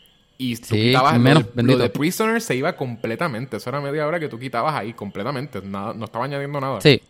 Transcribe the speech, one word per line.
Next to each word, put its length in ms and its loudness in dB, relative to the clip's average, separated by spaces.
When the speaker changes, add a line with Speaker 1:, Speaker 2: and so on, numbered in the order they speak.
Speaker 1:
Y 180 -2
tú 80 -14
Speaker 2:
Sí, 140 2
Speaker 1:
quitabas 260 4
lo 60 6
Speaker 2:
menos, 240 8
Speaker 1:
de, 60 -8
lo 60 -20
Speaker 2:
bendito. 220 4
Speaker 1:
de 120 2
Prisoner 500 0
se 160 -2
iba 200 -2
completamente. 800 -4
Eso 120 -8
era 100 -4
media 260 -4
hora 120 -2
que 100 -4
tú 100 -10
quitabas 360 -2
ahí 200 -4
completamente. 680 -6
Nada, 320 -6
no 120 -8
estaba 180 -4
añadiendo 360 -6
nada. 200 -4
Speaker 2:
Sí. 280 4